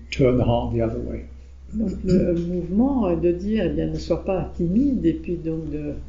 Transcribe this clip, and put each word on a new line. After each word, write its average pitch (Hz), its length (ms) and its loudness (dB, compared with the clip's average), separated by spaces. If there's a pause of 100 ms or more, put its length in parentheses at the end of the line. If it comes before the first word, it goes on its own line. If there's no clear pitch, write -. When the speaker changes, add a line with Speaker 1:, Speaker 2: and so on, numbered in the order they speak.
(120)
Speaker 1:
turn 127 260 4
the 113 60 4
heart 120 300 2
the 117 60 2
other 117 200 0
way. 120 240 -6 (500)
Speaker 2:
Donc 208 160 -2 (140)
le 180 300 4
mouvement 180 760 2
est 165 100 0
de 175 120 4
dire, 196 340 0
eh 151 80 0
bien, 160 140 0
ne 156 100 -4
sois 165 260 -2
pas 175 320 -2
timide, 196 480 2
et 160 100 4
puis 165 220 -6
donc 160 360 -4
de 147 220 -6 (140)